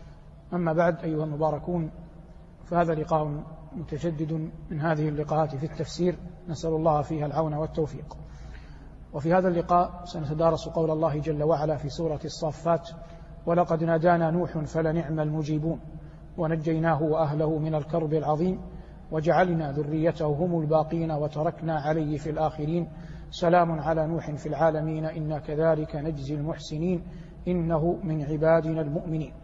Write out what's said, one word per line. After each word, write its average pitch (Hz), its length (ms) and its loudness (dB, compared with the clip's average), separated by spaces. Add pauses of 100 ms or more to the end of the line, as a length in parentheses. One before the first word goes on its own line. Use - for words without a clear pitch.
(520)
أما 175 200 2
بعد، 170 320 4
أيها 156 200 0
المباركون، 156 680 0 (720)
فهذا 170 300 2
لقاء 151 480 0 (300)
متجدد 160 800 -4 (200)
من 156 100 -4
هذه 156 280 2
اللقاءات 151 460 0
في 135 120 -4
التفسير، 170 520 -2 (300)
نسأل 165 220 -4
الله 156 320 4
فيها 151 240 -2
العون 151 280 0
والتوفيق. 156 600 -4 (960)
وفي 156 220 2
هذا 185 140 4
اللقاء 175 560 2
سنتدارس 156 640 0
قول 160 220 0
الله 156 280 2
جل 147 240 -2
وعلا 151 340 2
في 143 120 -6
سورة 156 360 -4
الصافات: 160 640 -2 (580)
"ولقد 170 380 2
نادانا 165 460 4
نوح 170 280 0
فلنعم 160 600 0
المجيبون، 151 600 0 (580)
ونجيناه 160 640 2
وأهله 156 560 2
من 156 160 0
الكرب 156 400 0
العظيم، 156 460 2 (520)
وجعلنا 160 600 4
ذريته 156 540 0
هم 165 340 2
الباقين، 156 520 2
وتركنا 156 680 -2
عليه 151 380 0
في 156 120 -6
الآخرين، 156 580 0 (420)
سلام 170 500 4
على 156 260 2
نوح 160 240 -2
في 151 180 -6
العالمين، 156 560 2
إنا 156 340 -4
كذلك 156 580 0
نجزي 143 380 -4
المحسنين، 156 680 -2 (460)
إنه 170 540 2
من 156 200 -2
عبادنا 160 580 4
المؤمنين". 156 520 -4 (120)